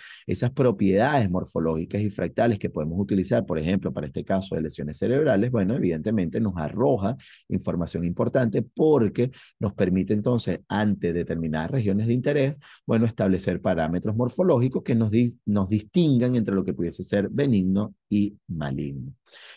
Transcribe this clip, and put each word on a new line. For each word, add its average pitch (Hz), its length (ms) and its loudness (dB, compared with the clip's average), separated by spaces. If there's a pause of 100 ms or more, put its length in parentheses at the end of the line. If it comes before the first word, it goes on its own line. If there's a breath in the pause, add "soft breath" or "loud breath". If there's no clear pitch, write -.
(260 loud breath)
esas 120 240 -2
propiedades 113 800 2
morfológicas 85 720 -2
y 104 80 -2
fractales 107 480 0
que 92 140 -4
podemos 82 280 -4
utilizar, 101 460 0
por 80 140 -2
ejemplo, 90 340 -2
para 73 140 -6
este 78 180 -8
caso 95 300 -2
de 80 80 -2
lesiones 73 340 -8
cerebrales, 120 540 0
bueno, 107 240 0
evidentemente 87 640 -2
nos 98 180 -2
arroja 104 580 0 (340 loud breath)
información 85 540 -4
importante 117 600 0
porque 127 680 2 (300 loud breath)
nos 101 160 -4
permite, 95 400 0
entonces, 117 520 -2
ante 98 460 0
determinadas 80 560 -2
regiones 107 380 0
de 117 60 0
interés, 143 440 0 (300 loud breath)
bueno, 113 180 2
establecer 95 560 0
parámetros 90 540 0
morfológicos 127 680 2
que 127 140 0
nos 110 160 2
di-, 120 340 2
nos 101 240 0
distingan 127 640 2
entre 104 220 0
lo 92 100 0
que 92 80 -2
pudiese 85 300 -4
ser 101 260 0
benigno 104 640 2 (160)
y 101 260 0 (120)
maligno. 71 680 -6 (440 loud breath)